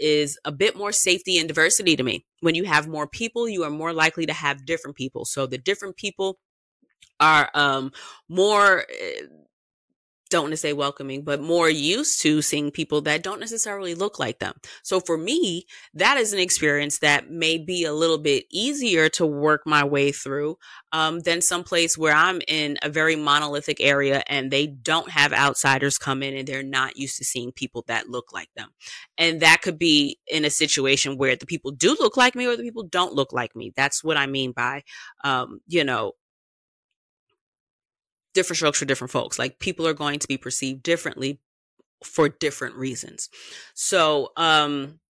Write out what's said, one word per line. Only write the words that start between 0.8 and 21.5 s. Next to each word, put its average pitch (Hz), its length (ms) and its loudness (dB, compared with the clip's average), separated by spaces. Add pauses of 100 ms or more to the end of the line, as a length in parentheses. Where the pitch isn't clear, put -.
safety 185 480 2
and 165 80 0
diversity 165 500 2
to 127 60 -2
me. 123 220 -2 (160)
When 165 140 2
you 170 100 0
have 151 240 2
more 151 180 -4
people, 233 400 -4
you 196 180 -4
are 147 60 -4
more 156 220 -6
likely 160 320 0
to 151 80 -4
have 143 320 -4
different 147 320 -6
people. - 300 -8
So 135 200 -4
the 127 120 -8
different 190 400 -6
people 190 400 -6 (840)
are, 151 320 6
um, 135 400 0 (340)
more, 196 640 4
eh, 64 380 -10 (1040)
don't 170 120 2
wanna 156 160 -4
say 147 160 -2
welcoming, 139 480 -4
but 147 180 -2
more 165 300 4
used 160 500 0
to 151 220 4
seeing 147 280 -2
people 151 300 -2
that 151 220 0
don't 196 180 -8
necessarily 214 540 -6
look 196 240 -4
like 117 220 -4
them. 98 120 -6 (300)
So 190 180 0
for 170 160 -2
me, 185 480 -2 (300)
that 220 240 2
is 214 160 0
an 196 40 -2
experience 147 600 0
that 147 320 2
may 165 260 -2
be 170 280 -4
a 151 100 -2
little 160 240 2
bit 147 320 2
easier 214 580 2
to 175 160 0
work 151 400 2
my 151 200 2
way 143 280 2
through, 143 460 -6 (340)
um, 160 280 0
than 170 200 0
some 175 240 0